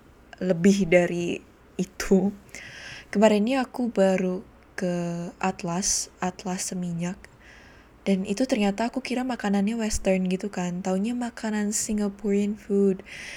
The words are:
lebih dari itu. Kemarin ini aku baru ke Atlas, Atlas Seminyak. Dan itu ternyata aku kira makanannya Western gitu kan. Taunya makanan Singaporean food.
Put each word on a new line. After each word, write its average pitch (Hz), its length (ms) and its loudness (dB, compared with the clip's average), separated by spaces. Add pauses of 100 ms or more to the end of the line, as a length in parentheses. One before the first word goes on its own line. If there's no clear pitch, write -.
(380)
lebih 185 500 4
dari 175 540 4 (400)
itu. 190 480 2 (800)
Kemarin 208 400 4
ini 269 80 0
aku 247 320 -2
baru 190 560 2 (320)
ke 175 500 -4 (140)
Atlas, 185 800 -2
Atlas 185 500 -4
Seminyak. 175 460 -4 (920)
Dan 190 160 2
itu 202 240 0
ternyata 208 420 0
aku 247 140 -4
kira 247 240 -4
makanannya 202 480 0
Western 190 560 0
gitu 190 220 -4
kan. 180 320 -4
Taunya 196 320 0
makanan 214 580 -2
Singaporean 202 800 0
food. 202 460 2 (360)